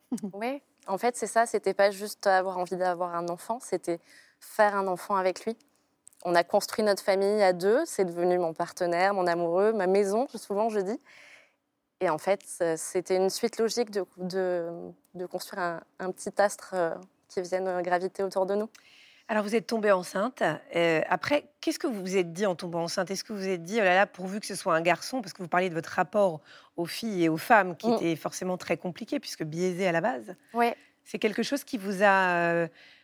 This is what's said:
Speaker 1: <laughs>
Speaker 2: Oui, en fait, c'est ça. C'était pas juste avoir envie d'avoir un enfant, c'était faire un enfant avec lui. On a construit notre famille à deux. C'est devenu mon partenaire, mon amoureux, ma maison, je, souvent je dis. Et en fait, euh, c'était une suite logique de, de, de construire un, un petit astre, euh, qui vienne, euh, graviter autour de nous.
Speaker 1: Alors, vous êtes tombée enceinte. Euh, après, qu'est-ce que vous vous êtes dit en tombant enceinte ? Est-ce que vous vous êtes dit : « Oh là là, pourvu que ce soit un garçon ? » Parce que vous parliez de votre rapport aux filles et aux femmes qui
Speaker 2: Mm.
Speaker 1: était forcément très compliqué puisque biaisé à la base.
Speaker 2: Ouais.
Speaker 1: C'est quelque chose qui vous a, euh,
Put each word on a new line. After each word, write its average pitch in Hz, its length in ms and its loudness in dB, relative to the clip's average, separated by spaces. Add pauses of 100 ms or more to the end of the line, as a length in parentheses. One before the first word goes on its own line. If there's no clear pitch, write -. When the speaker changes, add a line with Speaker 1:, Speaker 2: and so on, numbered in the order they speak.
(120)
Speaker 1:
<laughs> 202 220 -6
Speaker 2:
Oui, 247 280 -6 (240)
en 190 140 -4
fait, 160 180 0
c'est 220 100 -4
ça. 226 200 2
C'était 196 260 0
pas 202 160 4
juste 208 380 -4
avoir 185 320 2
envie 180 180 -4
d'avoir 175 380 -2
un 170 140 -2
enfant, 175 320 -6
c'était 170 380 -4 (400)
faire 208 360 2
un 196 120 0
enfant 185 280 -4
avec 185 300 0
lui. 226 120 -4 (680)
On 175 100 2
a 175 100 6
construit - 400 0
notre 202 180 2
famille 202 400 2
à 185 80 6
deux. 196 340 2
C'est 196 200 0
devenu 175 320 0
mon 165 160 0
partenaire, 175 600 0
mon 185 140 2
amoureux, 175 460 2
ma 196 140 0
maison, 202 440 4
je, 226 60 -12
souvent 208 320 -2
je 214 100 -2
dis. 196 180 -2 (1000)
Et 185 100 0
en 156 80 0
fait, 196 260 -2 (180)
euh, 165 160 2
c'était 185 400 -2
une 190 120 4
suite - 280 -4
logique 220 340 -2
de, 196 140 -4 (120)
de, 180 520 -2 (460)
de 180 100 -8
construire 185 380 -8
un, 170 180 -4 (180)
un 185 120 -6
petit - 200 -10 (100)
astre, - 340 0
euh, 170 200 0 (320)
qui - 140 -4
vienne, 185 260 -2
euh, 180 140 -2
graviter 180 420 0
autour 190 220 0
de 202 100 0
nous. 214 140 -2 (580)
Speaker 1:
Alors, 185 160 0
vous 208 100 -4
êtes 214 140 0
tombée 214 240 2
enceinte. 196 500 0 (340)
Euh, 165 340 4
après, 294 360 0 (140)
qu'est-ce - 200 -2
que 339 80 -4
vous 220 120 -2
vous 185 160 -4
êtes 180 160 2
dit 180 140 -4
en 185 100 0
tombant 170 280 -4
enceinte ? 175 280 -4
Est-ce 190 140 -8
que 226 80 -10
vous 202 60 -8
vous 190 100 -6
êtes 180 140 -4
dit : « 202 180 -2
Oh - 20 4
là 180 120 6
là, 196 120 6
pourvu 190 320 -8
que - 60 -12
ce 196 100 -8
soit 170 200 0
un 165 60 2
garçon ? » 175 400 0
Parce 180 120 -12
que - 80 -12
vous 170 80 -8
parliez 185 200 2
de 165 60 -8
votre 165 160 -6
rapport 185 480 2 (380)
aux 170 80 -2
filles 185 400 -2
et 165 40 4
aux 160 80 0
femmes 185 380 4
qui 226 140 -2
Speaker 2:
Mm. 240 60 4
Speaker 1:
était 165 200 0
forcément 180 420 -4
très 170 200 -4
compliqué 226 420 -6
puisque - 240 -10
biaisé 175 440 -2
à 175 40 2
la 165 100 2
base. 214 340 -4 (180)
Speaker 2:
Ouais. 233 220 2 (280)
Speaker 1:
C'est - 160 -10
quelque 220 240 0
chose 277 220 -4
qui 269 120 -8
vous 190 240 -4
a, 190 360 6
euh, 170 300 2 (360)